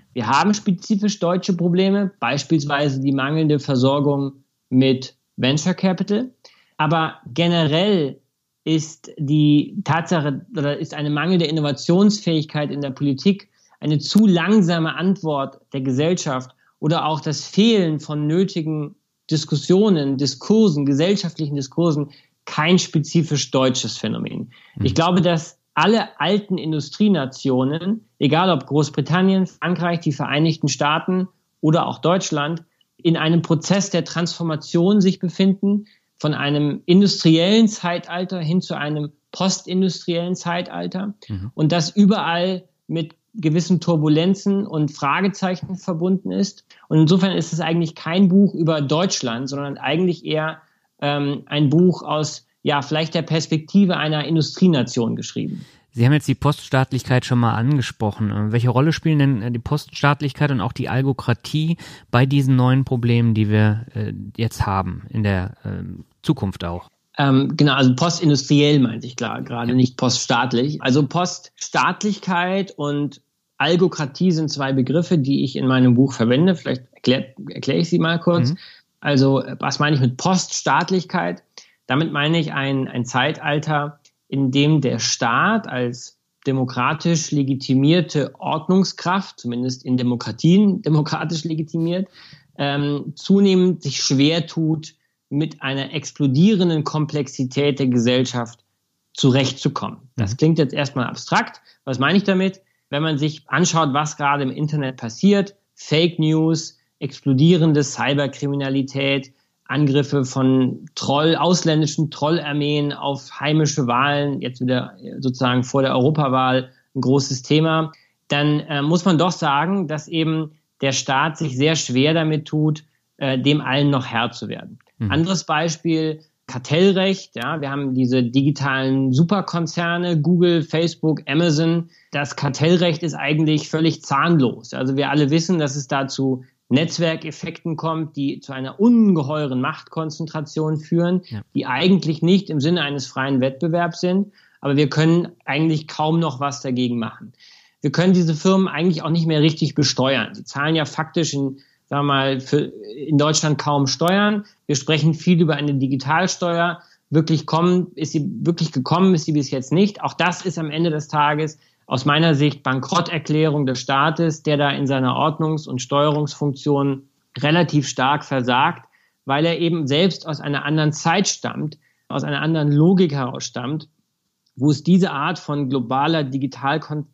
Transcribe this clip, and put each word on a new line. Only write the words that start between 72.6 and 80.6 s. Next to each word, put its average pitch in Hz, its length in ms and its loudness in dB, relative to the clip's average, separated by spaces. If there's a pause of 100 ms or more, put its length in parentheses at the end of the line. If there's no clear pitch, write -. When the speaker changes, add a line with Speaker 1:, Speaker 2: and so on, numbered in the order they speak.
Speaker 1:
und 147 440 -4 (360)
Algokratie 165 760 2
sind 156 180 0
zwei 135 240 -4
Begriffe, 147 440 2
die 139 260 0
ich 131 120 -4
in 135 120 -2
meinem 127 280 6
Buch 131 180 4
verwende. 143 420 2
Vielleicht 131 280 -6 (100)
erklär, - 400 -2 (160)
erkläre - 300 -2
ich 165 100 0
sie 175 100 2
mal 165 200 0
kurz. 160 320 2
Speaker 2:
Mhm. 180 60 -4 (420)
Speaker 1:
Also, 135 420 2
äh, 131 180 -10
was 139 200 -4
meine 147 160 2
ich 127 60 2
mit 127 160 0
Poststaatlichkeit? 175 1300 -2 (440)